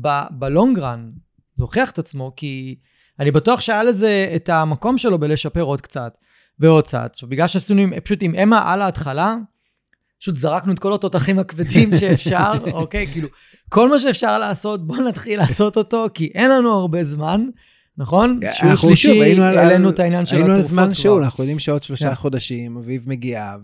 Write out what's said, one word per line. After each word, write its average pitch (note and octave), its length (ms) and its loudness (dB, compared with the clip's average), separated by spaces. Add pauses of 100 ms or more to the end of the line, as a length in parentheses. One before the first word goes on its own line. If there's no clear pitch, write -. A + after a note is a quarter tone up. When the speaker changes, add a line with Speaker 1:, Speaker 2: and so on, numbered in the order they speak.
Speaker 1:
ב-, C#3+ 300 -2
בלונג D#3+ 480 0
רן, A#2 320 -8 (460)
זה B2+ 80 -2
הוכיח B3 260 -2
את - 80 -10
עצמו, C3+ 380 -12
כי C3 400 -10 (440)
אני C#3+ 100 2
בטוח D#3 300 2
שהיה G#3+ 220 0
לזה G#3 540 0
את - 120 -4
המקום D#3+ 500 0
שלו G3 200 0
בלשפר D3+ 440 -2
עוד C#3 180 -4
קצת, - 360 -14 (420)
ועוד D#3 260 6
קצת. A#2 280 -6
עכשיו, B2 160 -20
בגלל C#3+ 200 -2
שעשינו G3 320 0
עם, F#3 200 -2
פשוט - 220 -4
עם E3+ 120 -2
אמה G#3 380 2
על G3 100 -2
ההתחלה, F3 540 -4 (840)
פשוט F3+ 160 -6
זרקנו D#3+ 360 -2
את F3 60 -2
כל G3 160 -2
התותחים F#3+ 440 -2
הכבדים F#3 560 0
Speaker 2:
<laughs> D#3+ 60 4
Speaker 1:
שאפשר, F#3 520 0 (200)
אוקיי? F#3 340 -6
כאילו, D3 220 -8 (400)
כל A#3 200 4
מה C#4+ 100 4
שאפשר A3+ 400 0
לעשות, G#3 480 -6
בוא A#3+ 100 -6
נתחיל A#3+ 420 -4
לעשות G#3 380 0
אותו, A3 380 -2
כי D#3+ 200 -4
אין A#3+ 160 2
לנו B3 220 2
הרבה F3 320 -2
זמן, D#3 420 -2 (520)
נכון? A3 460 2
Speaker 2:
אה, G#2+ 80 -6
Speaker 1:
שיעור D#3 180 4
Speaker 2:
אנחנו - 180 6
Speaker 1:
שלישי, G3 200 6
Speaker 2:
שוב, G#3+ 140 6
היינו F#3 200 6
על, F#3 160 4
Speaker 1:
העלינו F#3 300 6
Speaker 2:
על, E3+ 60 2
Speaker 1:
את - 40 -2
העניין F3 280 0
של F3+ 100 -2
Speaker 2:
היינו E3+ 140 4
על F#3+ 40 4
Speaker 1:
התרופות E3+ 200 0
Speaker 2:
זמן F#3 100 4
Speaker 1:
כבר. G3 80 0
Speaker 2:
שאול, G3 300 2
אנחנו C3 220 -4
יודעים D3 140 -4
שעוד D3 240 -4
שלושה C#3 260 -6
Speaker 1:
כן. C3+ 60 -2
Speaker 2:
חודשים, A#2+ 640 -8
אביב A#2+ 300 -10
מגיע, A#2+ 460 -8 (120)